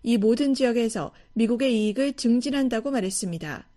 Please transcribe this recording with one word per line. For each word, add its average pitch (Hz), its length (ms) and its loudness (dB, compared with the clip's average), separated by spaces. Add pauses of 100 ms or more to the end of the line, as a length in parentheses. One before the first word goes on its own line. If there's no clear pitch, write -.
이 233 160 2
모든 247 360 2
지역에서 233 580 0 (200)
미국의 233 420 2
이익을 220 400 0
증진한다고 247 760 0
말했습니다. 185 760 -4 (100)